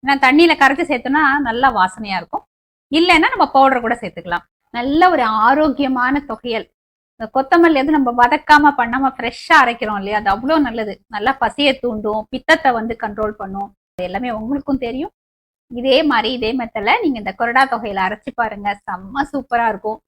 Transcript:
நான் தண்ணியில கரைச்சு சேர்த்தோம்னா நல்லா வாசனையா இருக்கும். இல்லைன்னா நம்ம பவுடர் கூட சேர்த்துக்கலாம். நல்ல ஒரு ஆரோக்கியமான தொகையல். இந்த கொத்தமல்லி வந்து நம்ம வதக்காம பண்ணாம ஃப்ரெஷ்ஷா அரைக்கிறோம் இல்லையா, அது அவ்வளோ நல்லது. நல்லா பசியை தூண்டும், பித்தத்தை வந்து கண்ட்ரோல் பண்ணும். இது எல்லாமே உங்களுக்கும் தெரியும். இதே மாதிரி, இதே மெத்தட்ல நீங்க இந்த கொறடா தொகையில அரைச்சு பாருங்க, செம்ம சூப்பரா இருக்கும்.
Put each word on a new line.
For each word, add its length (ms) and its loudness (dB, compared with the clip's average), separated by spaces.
நான் 180 2
தண்ணியில 360 6
கரைச்சு 300 2
சேர்த்தோம்னா 320 0
நல்லா 180 2
வாசனையா 420 -2
இருக்கும். 220 -10
இல்லைன்னா 340 4
நம்ம 220 0
பவுடர் 300 4
கூட 160 -2
சேர்த்துக்கலாம். 440 -10
நல்ல 360 2
ஒரு 120 2
ஆரோக்கியமான 840 0
தொகையல். 360 -8
இந்த 200 -12
கொத்தமல்லி 460 4
வந்து 160 0
நம்ம 120 2
வதக்காம 580 4
பண்ணாம 380 -2
ஃப்ரெஷ்ஷா 380 -2
அரைக்கிறோம் 360 -4
இல்லையா, 200 -4
அது 120 -2
அவ்வளோ 240 0
நல்லது. 260 -6
நல்லா 160 -2
பசியை 280 0
தூண்டும், 500 -4
பித்தத்தை 460 0
வந்து 240 -6
கண்ட்ரோல் 360 -6
பண்ணும். 300 -10
இது 160 -8
எல்லாமே 300 -6
உங்களுக்கும் 480 -4
தெரியும். 260 -8
இதே 160 2
மாதிரி, 280 0
இதே 220 -4
மெத்தட்ல 320 -4
நீங்க 160 0
இந்த 180 -8
கொறடா 320 0
தொகையில 360 -4
அரைச்சு 240 -8
பாருங்க, 260 -6
செம்ம 440 -6
சூப்பரா 400 -2
இருக்கும். 260 -6